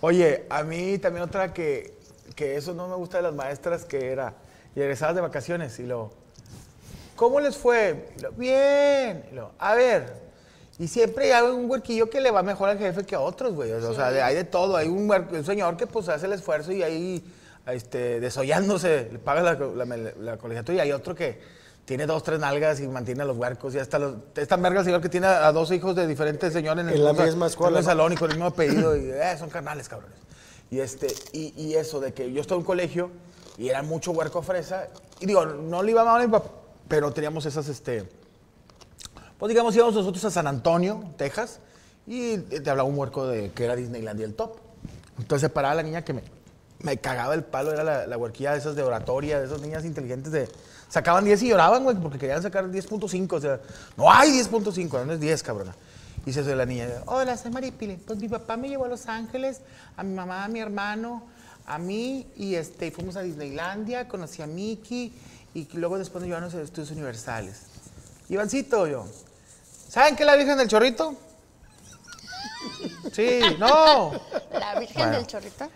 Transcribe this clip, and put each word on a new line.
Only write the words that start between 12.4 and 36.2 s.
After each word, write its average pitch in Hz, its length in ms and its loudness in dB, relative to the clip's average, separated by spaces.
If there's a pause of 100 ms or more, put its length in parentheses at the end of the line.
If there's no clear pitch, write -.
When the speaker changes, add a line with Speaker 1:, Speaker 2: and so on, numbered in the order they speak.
Speaker 1:
mejor 196 240 0
al 208 100 2
jefe 196 260 -2
que 196 120 -6
a 147 40 0
otros, 180 340 -2
güey. 123 180 -4
O 113 220 -2
sea, 131 160 2
Speaker 2:
Sí. 131 40 0
Speaker 1:
de, 135 80 4
hay 127 140 4
de 175 80 0
todo. 185 320 2
Hay 156 100 2
un 196 220 0
huer-, 190 240 4
un 156 120 -4
señor 180 320 0
que, 233 120 -4
pues, 196 200 -4
hace 156 180 -2
el 196 80 -2
esfuerzo 165 360 -4
y 190 140 -2
ahí, 165 400 -4 (420)
este, 123 540 -4
desollándose, 151 920 0
le 117 80 -12
paga 147 240 2
la, 170 120 4
la, 123 420 -4 (240)
la 113 180 -8
colegiatura, 117 380 -6
y 185 40 2
hay 147 120 2
otro 165 240 -6
que 156 240 -6 (440)
tiene 135 220 -4
dos, 156 160 0
tres 156 160 -2
nalgas 147 420 0
y 139 60 -6
mantiene 127 360 -4
a - 20 -2
los 131 120 -2
huercos, 123 380 -4
y 143 60 0
hasta 135 180 -2
los, 143 160 -2 (220)
es 147 100 -2
tan 180 160 2
verga 185 180 4
el 180 40 2
señor 175 160 4
que 175 80 -4
tiene 180 180 0
a, 170 220 6
a 151 40 6
dos 160 200 2
hijos 180 240 0
de 180 100 2
diferentes 151 460 0
señores 160 320 0
en 165 60 -2
el 160 60 2
Speaker 3:
En 147 80 6
la 147 80 8
Speaker 1:
mismo 156 120 4
sa-, 165 80 6
Speaker 3:
misma 170 160 0
escuela, 170 220 2
Speaker 1:
en 165 60 4
el - 40 6
mismo 170 140 4
Speaker 3:
¿no? 160 80 2
Speaker 1:
salón 165 100 6
y 170 40 -2
con 165 140 0
el 151 60 0
mismo 170 120 -2
apellido, 156 480 4
y, 131 140 -4
eh, 160 280 -2
son 156 120 -10
carnales, 147 380 -10
cabrones. 107 280 -16 (540)
Y 127 100 -4
este, 135 280 -4 (240)
y, 156 280 -10
y 156 140 -4
eso 156 240 0
de 135 140 -4
que 127 200 -6
yo 139 100 -4
estaba 180 140 -2
en 175 40 0
un 170 60 -6
colegio 175 440 -2 (460)
y 120 140 -6
era 135 120 0
mucho 160 300 -4
huerco 160 300 -2
fresa, 180 440 -4 (320)
y 190 80 -6
digo, 190 200 6
no 160 360 -4
le 214 100 2
iba 226 120 8
mal 233 160 6